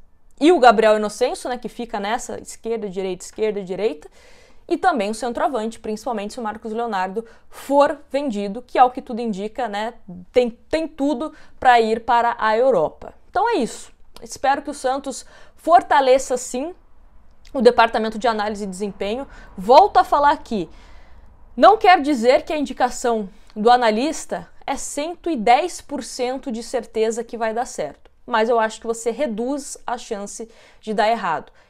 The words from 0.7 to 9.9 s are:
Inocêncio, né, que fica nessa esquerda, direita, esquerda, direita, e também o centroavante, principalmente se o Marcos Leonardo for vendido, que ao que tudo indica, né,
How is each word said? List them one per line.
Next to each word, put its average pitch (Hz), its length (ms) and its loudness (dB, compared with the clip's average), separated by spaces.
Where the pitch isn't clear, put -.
Inocêncio, 254 540 -4
né, 240 80 -4
que 233 100 -10
fica 233 300 -10
nessa 214 420 -6
esquerda, 220 480 -8
direita, 185 360 -8
esquerda, 208 400 -4
direita, 196 440 -6
e 330 80 0
também 269 340 0
o 220 40 -4
centroavante, 240 680 -4
principalmente 214 540 -8
se - 40 -12
o 247 40 -10
Marcos 220 300 -10
Leonardo 214 540 -4
for 285 480 2
vendido, 220 540 -4
que - 160 -6
ao 247 140 6
que 254 100 -10
tudo 233 180 -8
indica, 220 460 -6
né, 214 280 -6